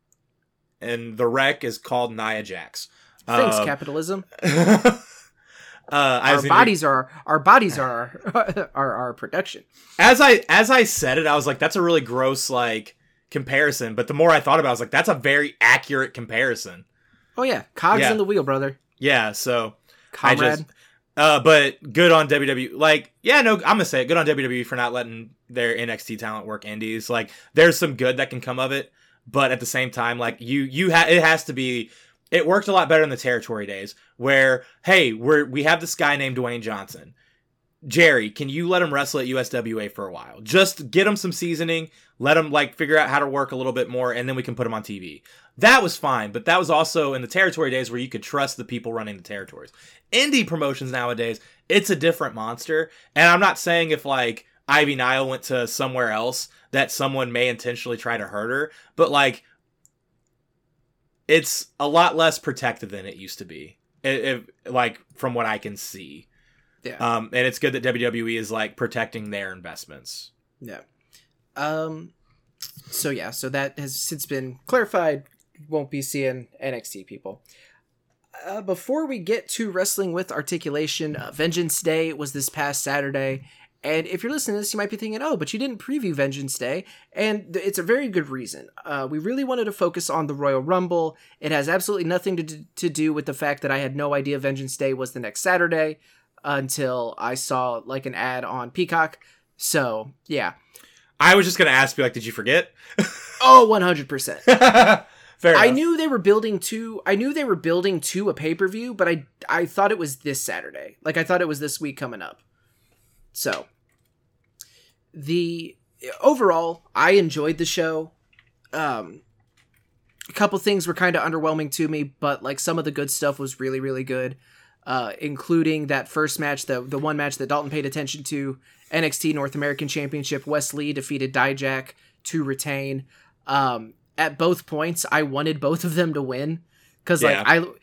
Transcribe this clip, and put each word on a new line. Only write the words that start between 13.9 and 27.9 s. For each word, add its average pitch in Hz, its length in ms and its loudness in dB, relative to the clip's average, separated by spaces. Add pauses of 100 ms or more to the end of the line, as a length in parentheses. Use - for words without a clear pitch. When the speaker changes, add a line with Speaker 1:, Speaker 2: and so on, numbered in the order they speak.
Speaker 1:
But 120 140 -2
the 143 60 -4
more 160 160 6
I 151 100 6
thought 143 200 4
about 147 80 2
it, - 20 2
I - 20 2
was 117 80 -4
like, 120 100 -8
"That's 151 200 2
a 180 40 4
very 143 460 0
accurate 131 540 2
comparison." 113 720 -4 (520)
Speaker 2:
Oh, 240 60 -2
yeah. 240 220 -2 (100)
Cogs - 260 4
Speaker 1:
Yeah. 123 120 4
Speaker 2:
in - 60 0
the 202 60 2
wheel, 185 200 0
brother. 135 340 -2 (200)
Speaker 1:
Yeah, 127 340 2
so 117 420 -2 (480)
I 127 140 6
Speaker 2:
Comrade. 147 220 2
Speaker 1:
just, 156 60 -10 (520)
uh, 147 240 6
but 139 520 6
good 165 200 6
on 156 160 6
W 139 180 2
W 131 240 -2
E. - 20 -16
Like, 151 400 2 (100)
yeah, 277 200 4
no, 226 140 4
I'm - 40 -2
gonna 190 240 4
say 131 180 0
it. 120 40 -2
Good 165 100 2
on 165 80 4
W 143 180 0
W 123 180 -2
E 120 40 -4
for 127 120 -8
not 120 160 -2
letting 113 380 -8 (200)
their 120 260 -2
N 117 140 -4
X 110 140 -8
T 113 120 -10
talent 107 300 -10
work 107 180 -12
indies. 110 460 -8
Like, 113 200 -2 (220)
there's 160 240 8
some 147 200 -2